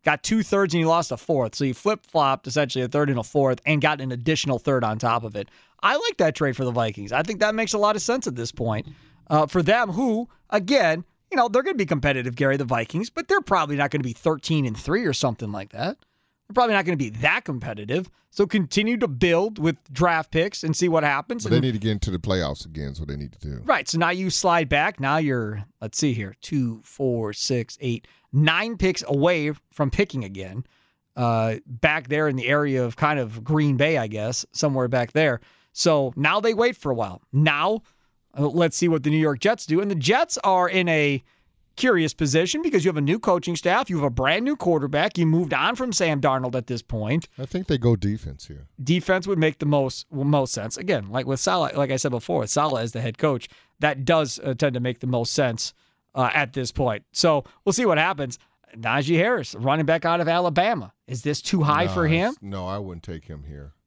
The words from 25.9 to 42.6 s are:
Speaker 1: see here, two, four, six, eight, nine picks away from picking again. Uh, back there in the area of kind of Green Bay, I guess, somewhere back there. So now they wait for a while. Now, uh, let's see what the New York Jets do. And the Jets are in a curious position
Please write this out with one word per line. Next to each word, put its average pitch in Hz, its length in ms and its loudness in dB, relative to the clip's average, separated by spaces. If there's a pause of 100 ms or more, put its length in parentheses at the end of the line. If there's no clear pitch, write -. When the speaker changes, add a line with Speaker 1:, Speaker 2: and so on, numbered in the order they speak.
Speaker 1:
see 143 160 2
here, 101 280 -6
two, 120 420 -2
four, 120 480 -2
six, - 480 -4
eight, 120 280 -6 (260)
nine 170 440 2
picks 185 300 0
away 151 460 2 (180)
from 143 200 0
picking 139 340 -2
again. 95 400 -10 (500)
Uh, 113 400 2 (100)
back 139 440 0
there 151 180 2
in 135 80 0
the 120 120 -4
area 139 360 2
of 117 140 -4
kind 151 220 0
of 113 240 -6
Green 147 340 2
Bay, 151 200 2
I 113 100 -2
guess, 107 440 -4
somewhere 131 380 0
back 120 240 0
there. 151 260 2 (320)
So 143 440 2
now 156 240 2
they 226 140 2
wait 240 220 2
for 143 160 -4
a 120 40 2
while. 98 260 -6 (100)
Now, 156 520 2 (520)
uh, 147 120 0
let's 160 280 2
see 175 120 0
what 156 160 2
the 151 80 2
New 156 60 4
York 147 220 2
Jets 214 280 0
do. 160 120 2
And 202 120 -2
the 190 40 0
Jets 208 480 2
are 185 240 4
in 185 220 2
a 147 340 2 (520)
curious 180 380 2
position 165 480 0